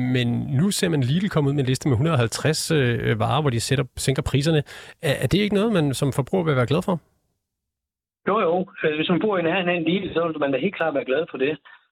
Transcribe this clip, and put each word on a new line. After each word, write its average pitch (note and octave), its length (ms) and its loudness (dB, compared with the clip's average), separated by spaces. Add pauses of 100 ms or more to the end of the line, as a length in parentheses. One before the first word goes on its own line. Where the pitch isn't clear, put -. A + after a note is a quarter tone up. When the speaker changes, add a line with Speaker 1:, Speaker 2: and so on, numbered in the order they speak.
(140)
Speaker 1:
Men B2 140 2 (320)
nu G3 120 2
ser F#3 180 0
man D#3 120 2
Lidl D#3+ 280 0
komme C#3+ 200 2
ud C#3 40 2
med D3 100 0
en B2 80 0
liste C3 180 0
med B2 80 4
hundrede D#3 180 2
og A#2+ 100 4
halvtreds, - 460 -2
øh, A#2+ 480 0
varer, A#2 220 0
hvor D3 80 0
de A#2 100 0
sætter, C3+ 260 0 (100)
sænker C3+ 260 -2
priserne. C#3+ 420 2 (380)
Er, - 220 0
er - 40 2
det F3 120 2
ikke G#3 160 0
noget, G#3 180 2
man D3+ 200 2
som C3+ 200 0
forbruger E3+ 320 -2
vil D#3 100 0
være B2 180 2
glad E3+ 80 2
for? F3+ 140 -2 (1300)
Speaker 2:
Jo, G3 120 2
jo. F3+ 280 0 (160)
Øh, D#3 120 0
hvis D#3 140 -2
man F3 100 2
bor G#3 180 0
i F3 40 0
nærheden F3 280 0
af F3 80 0
en E3 60 -2
Lidl, F3 300 -2
så E3+ 140 0
vil D#3 120 -6
man C#3+ 120 0
da C3 60 2
helt F3 180 -2
klart D#3+ 180 -2
være B2+ 180 -2
glad D3+ 200 0
for D#3+ 60 -8
det. D#3 200 0 (340)